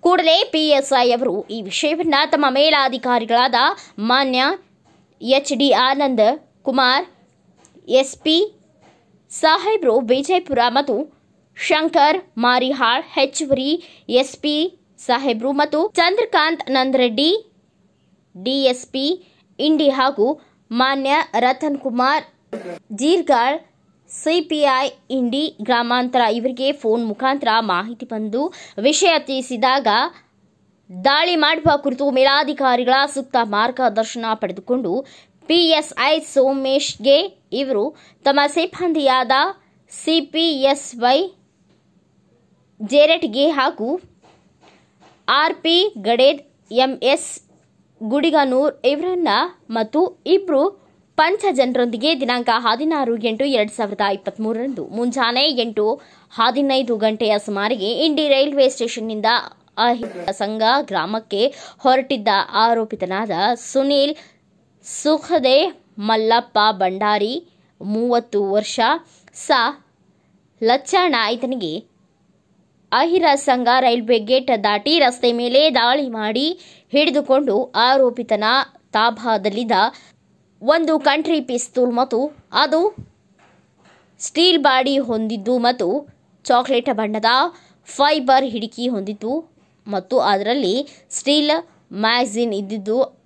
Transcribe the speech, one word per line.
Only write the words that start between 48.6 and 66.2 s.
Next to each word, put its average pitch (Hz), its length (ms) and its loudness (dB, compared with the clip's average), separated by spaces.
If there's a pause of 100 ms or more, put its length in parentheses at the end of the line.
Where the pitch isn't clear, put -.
ಇವರನ್ನ 349 380 -2 (480)
ಮತ್ತು 220 240 -2 (340)
ಇಬ್ರು 339 300 2 (540)
ಪಂಚ 349 240 0 (160)
ಜನರೊಂದಿಗೆ 247 520 0 (100)
ದಿನಾಂಕ 247 300 -2 (140)
ಹದಿನಾರು 262 480 0 (160)
ಎಂಟು 220 160 -2 (140)
ಎರಡು 208 180 -2
ಸಾವಿರದ 202 300 -2 (100)
ಇಪ್ಪತ್ಮೂರರಂದು 220 680 -6 (140)
ಮುಂಜಾನೆ 240 480 0 (180)
ಎಂಟು 220 220 -2 (540)
ಹದಿನೈದು 254 560 0 (100)
ಗಂಟೆಯ 214 300 0 (100)
ಸುಮಾರಿಗೆ 208 460 -4 (160)
ಇಂಡಿ 302 260 0
ರೈಲ್ವೆ 277 420 2
ಸ್ಟೇಷನ್ನಿಂದ 220 540 -4 (580)
ಅಹಿರ 190 540 -4
ಸಂಘ 220 220 -4 (260)
ಗ್ರಾಮಕ್ಕೆ 202 520 -4 (440)
ಹೊರಟಿದ್ದ 262 460 2 (340)
ಆರೋಪಿತನಾದ 220 640 -2 (380)
ಸುನೀಲ್ 277 440 0 (720)
ಸುಖದೆ 302 720 0 (500)
ಮಲ್ಲಪ್ಪ 220 500 0 (220)